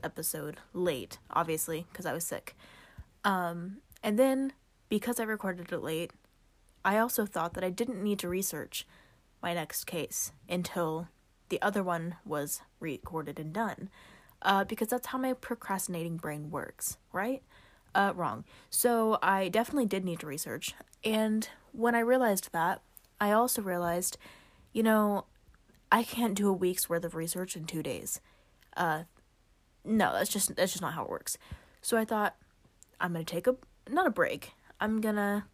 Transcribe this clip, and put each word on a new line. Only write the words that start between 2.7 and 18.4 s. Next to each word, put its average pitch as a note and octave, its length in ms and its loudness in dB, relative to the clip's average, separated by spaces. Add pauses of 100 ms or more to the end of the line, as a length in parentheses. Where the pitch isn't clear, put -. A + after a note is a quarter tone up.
Um, F3+ 540 0 (240)
and G#3 140 2
then, C4+ 360 4 (360)
because A3 300 0
I A#3 60 -2
recorded F#3+ 480 -4
it F3 60 -2
late, D#3+ 340 -4 (720)
I G3 140 4
also A3+ 280 2
thought E3+ 280 -2
that F#3 100 -2
I F#3 40 2
didn't A#3 340 -2
need G#3 180 0
to F3 80 -4
research F3+ 580 -4 (560)
my F3 100 -2
next - 320 -4
case - 480 -6 (160)
until E3+ 600 -2 (400)
the - 120 -2
other G3+ 220 2
one E3+ 420 -2
was D3 380 -4 (160)
recorded D3 640 -6
and D#3 120 -8
done, G#3 380 -4 (500)
uh, G3 240 4
because A3 240 -2
that's B3 200 -2
how C4 100 -4
my C4 140 0
procrastinating F3+ 840 -4
brain D3+ 340 -8
works, - 460 -6 (160)
right? A#3 300 -2 (500)
Uh, G3 220 4
wrong. D3 300 -4 (260)